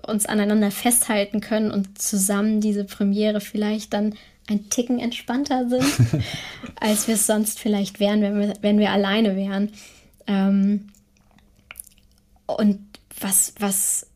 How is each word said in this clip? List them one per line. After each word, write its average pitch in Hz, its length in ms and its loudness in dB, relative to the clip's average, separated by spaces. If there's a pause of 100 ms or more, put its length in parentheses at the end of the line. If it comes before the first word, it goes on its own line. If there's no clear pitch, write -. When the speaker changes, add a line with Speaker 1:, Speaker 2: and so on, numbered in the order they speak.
Speaker 1:
u-, - 40 -8
uns 214 160 0
aneinander 208 460 2
festhalten 208 680 0
können 214 300 0
und 196 320 -6
zusammen 208 580 0
diese 208 240 0
Premiere 208 560 0
vielleicht 208 540 -4
dann 214 220 0 (340)
ein 208 200 -2
Ticken 240 280 0
entspannter 247 680 -2
sind, 254 160 2
Speaker 2:
<laughs> 208 400 2 (560)
Speaker 1:
als 214 260 0
wir 226 80 2
es 208 120 0
sonst 214 340 0
vielleicht 202 400 -2
wären, 208 220 2
wenn 202 180 0
wir, 208 200 0
wenn 208 200 4
wir 208 100 4
alleine 202 460 2
wären. 196 340 -2 (560)
Ähm, 196 640 2 (1600)
und 208 320 2 (420)
was, - 380 0
was, - 580 -2